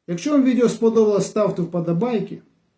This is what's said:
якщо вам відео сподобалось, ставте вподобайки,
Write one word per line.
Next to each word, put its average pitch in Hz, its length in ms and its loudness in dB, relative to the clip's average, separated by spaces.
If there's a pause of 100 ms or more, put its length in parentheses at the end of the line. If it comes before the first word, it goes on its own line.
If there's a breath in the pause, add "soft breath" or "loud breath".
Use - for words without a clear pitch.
якщо 175 240 -6
вам 277 140 4
відео 240 240 4
сподобалось, 220 580 2
ставте 196 360 -2
вподобайки, 175 800 -4 (360)